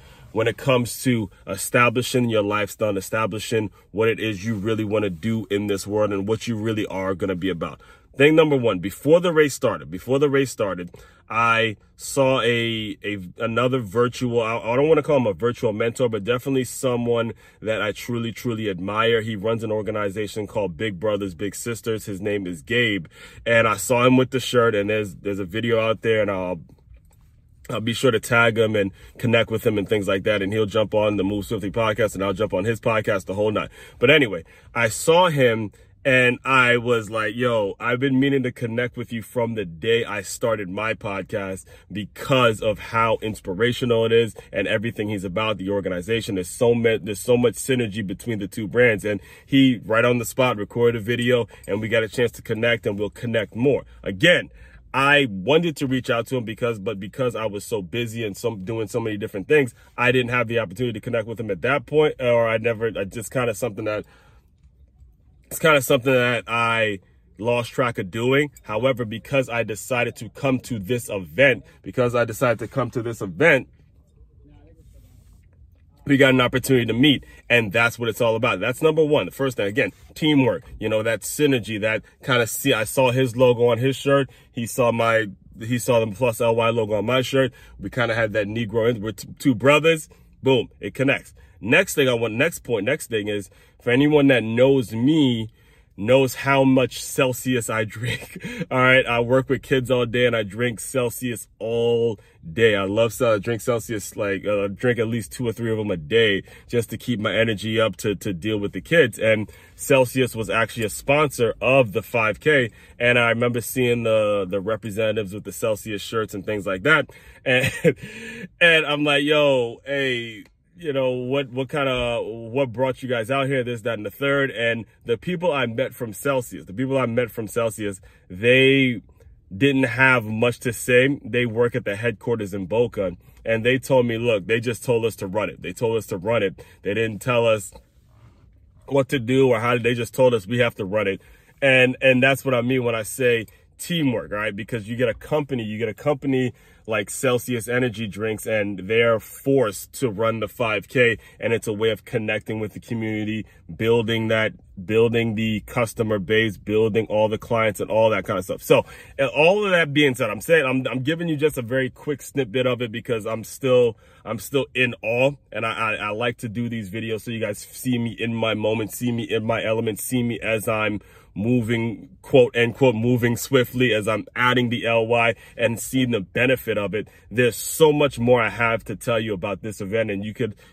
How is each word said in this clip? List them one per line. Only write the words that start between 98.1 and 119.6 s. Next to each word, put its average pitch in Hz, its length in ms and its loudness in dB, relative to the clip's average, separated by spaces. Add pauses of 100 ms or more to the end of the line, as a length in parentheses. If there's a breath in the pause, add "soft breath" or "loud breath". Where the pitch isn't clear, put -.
<laughs> 202 140 -8
All 131 60 0
right, 127 280 6
I 120 140 0
work 123 300 2
with 131 140 -2
kids 131 260 0
all 123 160 2
day 123 220 2
and 117 80 2
I 110 80 0
drink 107 360 -6
Celsius 120 680 -4 (100)
all 117 640 0 (340 soft breath)
day. 113 220 4
I 98 80 2
love 110 300 2
Cel-, 117 200 2
I 107 60 0
drink 113 220 -4
Celsius, 113 540 -4
like, 101 300 -4
uh, 101 220 -2
drink 110 320 -2
at 110 80 0
least 110 240 -6
two 123 160 -6
or 113 40 -2
three 117 200 -4
of 107 80 -2
'em 104 100 -4
a 92 80 -2
day 98 460 2 (240 loud breath)
just 120 240 -2
to 107 60 -8
keep 117 220 -4
my 107 140 -2
energy 110 480 0
up 110 160 0
to, 107 160 -2
to 101 180 -6
deal 104 280 -4
with 101 140 -6
the 98 80 -8
kids. 139 360 2
And 107 320 0 (260 loud breath)
Celsius 127 600 2
was 107 160 -6
actually 113 340 -2
a 101 40 -2
sponsor 139 720 0
of 123 320 4
the 107 100 -2
five 107 360 -2
K. 139 300 2 (300 loud breath)
And 120 180 2
I 120 120 2
remember 120 300 0
seeing 120 440 0
the, 107 440 2
the 95 140 -4
representatives 107 720 -4
with 104 120 -12
the 98 60 -12
Celsius 107 520 -6
shirts 110 320 -6
and 95 100 -10
things 101 220 -4
like 95 160 -4
that. 147 320 2
<laughs> - 40 -20 (280 loud breath)
And, 127 240 2 (880 loud breath)
and 165 260 6
I'm 147 200 0
like, 143 180 2
Yo, 139 640 2